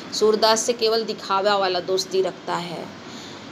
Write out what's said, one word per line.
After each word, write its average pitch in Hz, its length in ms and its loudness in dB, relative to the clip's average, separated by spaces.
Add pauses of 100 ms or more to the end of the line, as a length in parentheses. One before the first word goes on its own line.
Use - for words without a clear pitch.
(140)
सूरदास 220 460 6
से 240 140 0
केवल 220 300 2
दिखावा 208 520 0
वाला 185 240 0
दोस्ती 185 420 0
रखता 175 340 -4
है। 175 500 -10 (460)